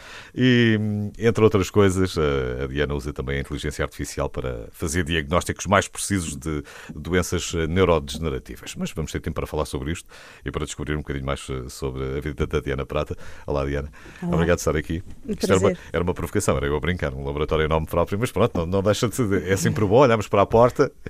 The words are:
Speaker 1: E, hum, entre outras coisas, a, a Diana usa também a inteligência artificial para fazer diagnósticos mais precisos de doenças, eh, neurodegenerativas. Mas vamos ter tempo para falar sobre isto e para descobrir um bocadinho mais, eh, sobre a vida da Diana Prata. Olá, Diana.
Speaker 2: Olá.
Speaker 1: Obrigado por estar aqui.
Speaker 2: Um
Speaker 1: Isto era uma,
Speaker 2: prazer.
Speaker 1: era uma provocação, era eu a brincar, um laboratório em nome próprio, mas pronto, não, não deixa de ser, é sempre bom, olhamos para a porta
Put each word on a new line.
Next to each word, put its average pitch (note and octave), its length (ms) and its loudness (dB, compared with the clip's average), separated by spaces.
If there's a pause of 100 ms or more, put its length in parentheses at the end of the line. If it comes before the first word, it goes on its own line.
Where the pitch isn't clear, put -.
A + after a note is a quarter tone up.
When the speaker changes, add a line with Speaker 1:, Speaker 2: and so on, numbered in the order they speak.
(320)
Speaker 1:
E, A#2+ 480 4
hum, G#2 380 -2
entre A2 240 2
outras G2+ 260 6
coisas, F#2+ 480 4
a, C2+ 480 0
a - 40 -2
Diana C#2 260 0
usa C#2+ 180 -4
também C#2 260 -4
a - 20 -2
inteligência D2 440 -6
artificial C#2+ 460 -6
para B1 400 -6
fazer E2+ 320 -2
diagnósticos D#2+ 640 0
mais F#2+ 220 4
precisos E2 480 -4
de D2 260 -4 (320)
doenças, E2+ 600 -2
eh, E2 100 2
neurodegenerativas. D#2 1080 0
Mas F2 160 -6
vamos D#2 180 -6
ter D#2 100 -6
tempo D2+ 140 -6
para C#2+ 120 -4
falar D2+ 180 -2
sobre C#2+ 260 -4
isto - 180 -8 (360)
e - 80 -6
para D2+ 120 -4
descobrir D2+ 300 -4
um D2+ 40 0
bocadinho C#2 280 -6
mais, C#2 240 -4
eh, B1+ 180 -6
sobre C2 500 -6
a - 20 -4
vida D2 260 -4
da D2+ 140 -2
Diana C2+ 260 -4
Prata. D2 300 -4 (280)
Olá, C#2+ 200 -2
Diana. C#2+ 260 -4 (320)
Speaker 2:
Olá. F3 120 -2
Speaker 1:
Obrigado E2 240 4
por - 20 -10
estar D2+ 160 0
aqui. D#2+ 260 -2 (260)
Speaker 2:
Um A3 40 -4
Speaker 1:
Isto - 140 -2
era - 120 4
uma, - 20 2 (100)
Speaker 2:
prazer. F3+ 80 -2 (140)
Speaker 1:
era E3+ 120 0
uma F2+ 100 0
provocação, - 440 0
era C#2 80 0
eu D2 100 2
a C#2+ 40 -2
brincar, D#2 320 -2
um C#2 120 -8
laboratório D2+ 420 0
em - 20 -4
nome D#2+ 180 2
próprio, E2+ 340 0
mas B2 100 0
pronto, - 260 0
não, E2 100 0
não F#2+ 160 0
deixa G#2 260 2
de - 80 -6
ser, G2 320 0
é G2 80 4
sempre D3+ 280 0
bom, G2 120 4
olhamos A#2 320 6
para G2+ 140 4
a G2 40 6
porta A#2+ 460 4 (160)